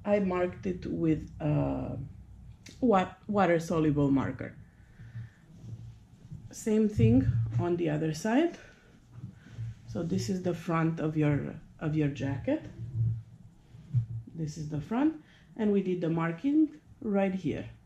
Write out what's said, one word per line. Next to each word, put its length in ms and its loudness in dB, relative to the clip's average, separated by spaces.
I 180 2
marked 440 -2
it 220 -6
with 420 0
a 580 -2
wa-, 340 4
water-soluble 840 4
marker. 460 0
Same 400 2
thing 420 6
on 180 0
the 140 0
other 240 -2
side. 420 2
So 160 -6
this 300 -2
is 100 -2
the 140 0
front 440 0
of 160 -2
your, 420 0
of 160 -2
your 120 2
jacket. 580 -2
This 240 -6
is 120 -8
the 120 -4
front, 320 0
and 160 2
we 120 4
did 180 -2
the 80 0
marking 600 2
right 340 2
here. 340 -4